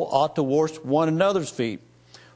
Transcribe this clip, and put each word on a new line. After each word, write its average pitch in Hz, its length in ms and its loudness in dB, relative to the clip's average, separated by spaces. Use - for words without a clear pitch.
ought 147 320 0
to 160 60 0
wash 151 340 0
one 147 320 0
another's 175 420 0
feet. 113 300 -4